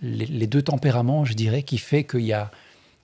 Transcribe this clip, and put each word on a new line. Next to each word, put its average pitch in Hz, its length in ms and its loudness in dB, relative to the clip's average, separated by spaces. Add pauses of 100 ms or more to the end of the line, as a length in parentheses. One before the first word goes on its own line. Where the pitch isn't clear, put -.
les, 113 240 -4
les 113 220 -2
deux 139 140 2
tempéraments, 135 600 2
je 120 100 0
dirais, 113 300 0
qui 135 140 -4
fait 143 280 0
qu'il 123 160 -2
y 110 120 0
a, 104 180 -2 (520)